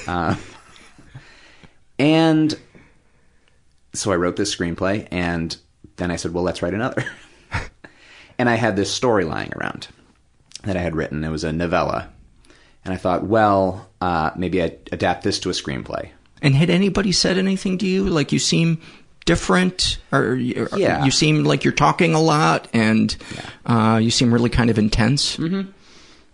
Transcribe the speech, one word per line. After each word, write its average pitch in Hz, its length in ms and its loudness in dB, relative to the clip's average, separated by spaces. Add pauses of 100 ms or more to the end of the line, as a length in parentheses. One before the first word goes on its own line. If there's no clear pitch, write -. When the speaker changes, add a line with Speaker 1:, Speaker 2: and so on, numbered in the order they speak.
Speaker 1:
Uh, 87 340 -2
<laughs> - 1600 -20
and 156 560 4 (1400)
so - 200 -2
I 90 40 2
wrote 87 200 0
this 101 180 -2
screenplay, 92 560 -4
and 85 460 -4 (400)
then 87 140 -4
I 82 60 -4
said, 85 160 -6
"Well, 87 120 -2
let's 85 180 -4
write 87 120 -2
another." 120 340 -4
<laughs> - 60 -14 (1200)
And 123 100 2
I 117 60 2
had 110 200 0
this 98 160 0
story 110 340 0
lying 50 300 -6
around 50 320 -10 (760)
that 98 120 -4
I 87 40 -2
had 82 160 -4
written. 76 260 -4
It 78 60 -4
was 78 160 -6
a 80 80 -4
novella. 82 560 -2 (760)
And 95 80 -6
I 92 40 -4
thought, 90 280 -2
"Well, 98 640 2 (120)
uh, 85 340 0
maybe 90 260 -2
I'd - 300 -4
adapt 90 320 -2
this 98 180 -2
to 90 100 -4
a - 20 -2
screenplay." - 560 -8 (320)
Speaker 2:
And 139 160 4
had 165 140 4
anybody 196 420 2
said 185 260 0
anything 190 400 -2
to 202 80 -2
you? 190 220 0
Like, 147 240 0
"You 143 80 2
seem 165 400 0 (460)
different," 180 720 2 (120)
or, 135 220 2
or 131 40 0
Speaker 1:
Yeah. 123 680 0
Speaker 2:
"You 135 80 4
seem 151 320 2
like 147 180 2
you're 131 120 2
talking 160 400 2
a 156 60 4
lot," 160 520 2
and, 110 420 2 (180)
Speaker 1:
Yeah. 113 600 0
Speaker 2:
uh, 110 40 4
"You 113 120 2
seem 120 240 2
really 117 160 4
kind 120 200 2
of 110 80 2
intense"? 110 580 2
Speaker 1:
Mm-hmm. 190 340 -4 (640)